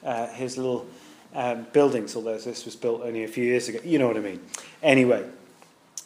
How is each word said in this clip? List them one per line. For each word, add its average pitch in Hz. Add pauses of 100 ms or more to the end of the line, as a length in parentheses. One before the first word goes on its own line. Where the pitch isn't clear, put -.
uh, 117
his 127
little, 127 (480)
um, 120
buildings, 127
although 110
this 117
was 110
built 117
only 113
a 107
few 120
years 120
ago. 110
You 165
know 131
what 113
I 107
mean. 92 (420)
Anyway, 127 (760)